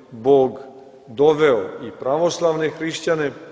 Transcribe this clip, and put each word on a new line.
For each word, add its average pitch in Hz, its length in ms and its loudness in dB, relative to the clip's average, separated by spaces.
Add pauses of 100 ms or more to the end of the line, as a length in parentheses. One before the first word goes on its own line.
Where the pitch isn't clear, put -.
(100)
Bog 127 480 2 (500)
doveo 139 560 2 (220)
i 107 40 -12 (100)
pravoslavne 160 720 -2
hrišćane, 156 600 -4 (200)